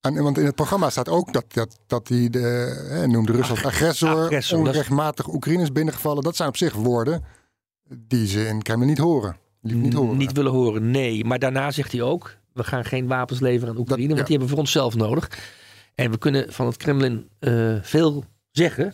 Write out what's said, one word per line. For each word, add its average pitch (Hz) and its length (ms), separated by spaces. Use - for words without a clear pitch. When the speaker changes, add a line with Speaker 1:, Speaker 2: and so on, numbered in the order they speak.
Speaker 1:
En, 147 220
want 143 140
in 151 80
het 139 100
programma 156 340
staat 127 200
ook 170 240
dat, 127 200
dat, 113 340
dat 120 200
hij 123 220
de, 123 100
hè, 147 180
noemde 117 240
Rusland 117 280
Speaker 2:
Ag-, 104 60
Speaker 1:
agressor, 156 440
Speaker 2:
agressor, 160 200
dat 147 140
is - 100
Speaker 1:
onrechtmatig 151 760
Oekraïne 160 340
is 156 100
binnengevallen. 151 520
Dat 165 120
zijn 160 140
op - 80
zich 160 160
woorden 120 500
die 113 300
ze 104 200
in 107 140
Kremlin 117 260
niet 147 100
horen. 139 400
Liever 117 220
niet 120 100
horen. 131 240
Speaker 2:
Niet 135 140
willen 135 200
horen, 113 400
nee. 117 340
Maar 123 140
daarna 135 320
zegt 139 200
hij 120 100
ook, 147 340
"We 123 100
gaan 123 220
geen 127 220
wapens 127 320
leveren 123 340
aan 117 60
Oekraïne, 123 280
Speaker 1:
Dat, 151 100
Speaker 2:
want 135 120
Speaker 1:
ja. 156 60
Speaker 2:
die - 20
hebben 127 100
we 139 60
voor 147 100
onszelf 131 320
nodig. 113 340
En 123 160
we 113 60
kunnen 139 360
van 127 120
het 120 120
Kremlin, 135 520
eh, 113 420
veel 147 420
zeggen 170 420